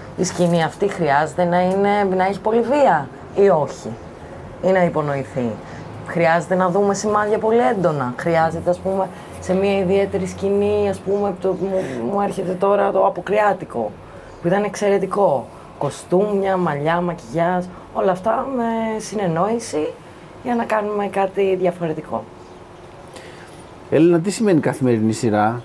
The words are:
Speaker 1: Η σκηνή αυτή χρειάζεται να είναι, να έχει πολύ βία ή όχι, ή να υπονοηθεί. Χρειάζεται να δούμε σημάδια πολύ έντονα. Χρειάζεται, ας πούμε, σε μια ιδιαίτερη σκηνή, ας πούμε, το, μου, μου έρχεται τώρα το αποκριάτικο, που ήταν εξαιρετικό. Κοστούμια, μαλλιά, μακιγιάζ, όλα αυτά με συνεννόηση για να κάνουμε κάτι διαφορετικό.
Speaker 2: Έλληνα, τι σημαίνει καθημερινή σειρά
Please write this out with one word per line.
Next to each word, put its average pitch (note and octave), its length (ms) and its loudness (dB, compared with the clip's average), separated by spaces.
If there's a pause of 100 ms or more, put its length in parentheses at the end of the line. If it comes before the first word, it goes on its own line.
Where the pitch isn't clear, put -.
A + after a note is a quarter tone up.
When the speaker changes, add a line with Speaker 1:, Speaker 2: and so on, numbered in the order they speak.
(180)
Speaker 1:
Η F3 60 0
σκηνή F3 400 2
αυτή D#3 240 0
χρειάζεται D3+ 560 0
να F3 180 4
είναι, G3 540 2
να F#3 100 2
έχει G3 140 -2
πολύ A3 220 2
βία A3+ 460 4 (280)
ή G3 140 6
όχι, E3 400 0 (720)
ή F#3 80 4
να F#3+ 120 4
υπονοηθεί. C#3+ 640 -2 (580)
Χρειάζεται E3+ 480 2
να F#3 140 2
δούμε G3 240 2
σημάδια G#3 440 0
πολύ A3+ 220 2
έντονα. E3+ 580 2
Χρειάζεται, E3 520 0
ας F3+ 80 0
πούμε, F#3+ 300 -2 (320)
σε - 140 -2
μια G3 240 2
ιδιαίτερη F#3+ 500 0
σκηνή, G3+ 640 0
ας F#3+ 80 -2
πούμε, G3+ 440 -2
το, F#3+ 60 0
μου, F#3+ 220 0 (420)
μου G3+ 100 0
έρχεται F#3+ 320 -2
τώρα G3 380 2
το F#3+ 140 4
αποκριάτικο, F#3 840 0 (500)
που E3+ 60 -2
ήταν G3 160 2
εξαιρετικό. F#3+ 840 2 (300)
Κοστούμια, F#3+ 800 0
μαλλιά, E3 440 0
μακιγιάζ, F3 640 -2 (280)
όλα G3+ 180 2
αυτά A3+ 440 -2
με A3+ 440 -2
συνεννόηση G3 880 -2 (560)
για A#3+ 120 -2
να A#3 80 0
κάνουμε G#3 440 -2
κάτι F#3+ 480 0
διαφορετικό. E3+ 680 -2 (1700)
Speaker 2:
Έλληνα, E3+ 300 6
τι F3+ 120 -2
σημαίνει G3 280 2
καθημερινή B2 540 2
σειρά A2 520 2